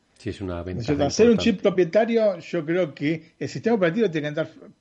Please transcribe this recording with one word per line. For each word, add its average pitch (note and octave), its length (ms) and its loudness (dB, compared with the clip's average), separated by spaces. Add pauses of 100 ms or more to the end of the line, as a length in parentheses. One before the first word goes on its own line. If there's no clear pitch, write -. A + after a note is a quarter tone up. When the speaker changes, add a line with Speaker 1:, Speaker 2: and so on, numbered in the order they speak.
(200)
Speaker 1:
Sí, - 100 -10
es F2 100 -8
una F2+ 160 -6
Speaker 2:
¿No E2+ 40 -6
es E2+ 60 -8
Speaker 1:
ventaja F#2+ 200 -6
Speaker 2:
cierto? D3 200 0
Hacer G#3+ 200 4
un A#3+ 60 8
Speaker 1:
importante. A3 200 4
Speaker 2:
chip F#3 120 -4
propietario, G3+ 760 2
yo E3 260 -6
creo E3 280 -2
que D#3 460 -4
el D3 100 -6
sistema A3+ 260 -2
operativo F#3 360 2
tiene D3+ 140 -4
que D3+ 40 -6
andar D3+ 160 -4
f-, - 140 -14 (220)